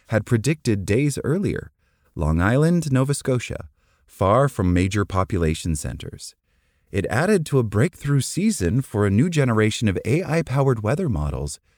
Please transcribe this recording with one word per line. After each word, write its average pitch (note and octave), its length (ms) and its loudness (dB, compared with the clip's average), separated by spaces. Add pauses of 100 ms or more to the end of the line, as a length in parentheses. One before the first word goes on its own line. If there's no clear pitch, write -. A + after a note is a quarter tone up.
had G#2+ 180 0
predicted A2+ 600 0
days C3+ 380 0
earlier, - 480 -2 (440)
Long D#2 260 0
Island, D#3 500 2
Nova C3+ 220 2
Scotia, - 560 -4 (380)
far A2+ 420 2
from F2+ 240 0
major F#2+ 320 2
population E2+ 720 -2
centers. - 580 -10 (580)
It F2+ 160 -2
added E3 400 0
to C#3 120 0
a A#2+ 40 2
breakthrough C3 580 0
season C3+ 600 0
for G#2 240 0
a G2 60 2
new B2 180 4
generation A#2 580 2
of F2+ 180 0
A D3+ 180 0
I-powered C#3 580 0
weather D3 280 -2
models, C#2+ 500 -4 (180)